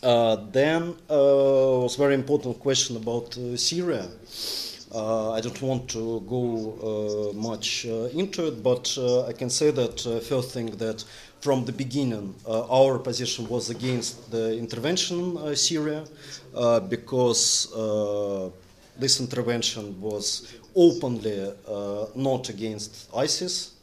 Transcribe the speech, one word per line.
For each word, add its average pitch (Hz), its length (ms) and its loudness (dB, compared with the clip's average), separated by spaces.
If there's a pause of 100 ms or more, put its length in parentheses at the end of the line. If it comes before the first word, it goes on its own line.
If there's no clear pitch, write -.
Uh, 117 340 6 (160)
then, 165 420 2 (160)
uh, 156 60 4 (640)
was 123 140 0
very 139 180 4
important 131 440 0
question 131 380 0
about, 117 400 -4
uh, 123 200 -6
Syria. 147 520 -2 (840)
Uh, 110 400 0
I 113 80 0
don't 117 200 -8
want 131 300 -2
to 113 360 -4
go, 110 1040 -2
uh, 101 60 -8
much, 110 500 -4
uh, 113 280 -4
into 180 320 -2
it, 117 160 -6
but, 123 340 2
uh, 123 300 2
I 117 60 -6
can 123 180 -4
say 151 200 4
that, 123 360 -2
uh, 117 140 -2
first 127 320 -2
thing 117 260 -4
that 110 260 -4 (380)
from 135 220 2
the 123 80 -4
beginning, 120 600 -2 (120)
uh, 113 220 -2
our 131 300 6
position 120 500 -4
was 117 220 -4
against 120 600 -4
the 113 280 0
intervention 147 640 -2
in, 180 160 -4
uh, 151 180 -4
Syria, 151 500 0 (520)
uh, 117 240 4
because, 117 960 2
uh, 104 720 -2 (500)
this 131 220 2
intervention 117 800 -2
was 104 520 -6 (220)
openly, 110 800 4 (160)
uh, 101 460 -4
not 135 340 0
against 107 680 -8
isis. 156 680 -2